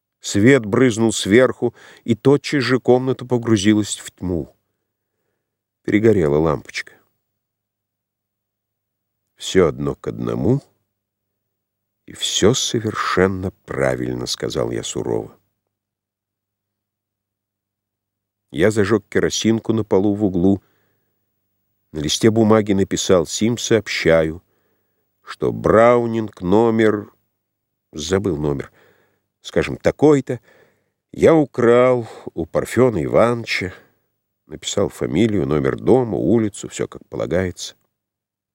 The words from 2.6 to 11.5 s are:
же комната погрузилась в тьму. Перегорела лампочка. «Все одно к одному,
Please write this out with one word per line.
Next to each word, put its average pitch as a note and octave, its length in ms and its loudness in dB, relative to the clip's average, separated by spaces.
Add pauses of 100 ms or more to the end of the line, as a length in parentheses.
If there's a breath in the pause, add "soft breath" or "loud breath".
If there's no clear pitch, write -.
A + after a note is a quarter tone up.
же B2 160 0
комната B2+ 460 0
погрузилась G#2+ 720 0
в - 160 -16
тьму. F2+ 440 -6 (1300)
Перегорела G2+ 540 2
лампочка. - 560 -2 (2500)
«Все - 320 2
одно C#2 260 -4
к - 140 -14
одному, A#1+ 540 -2 (1500)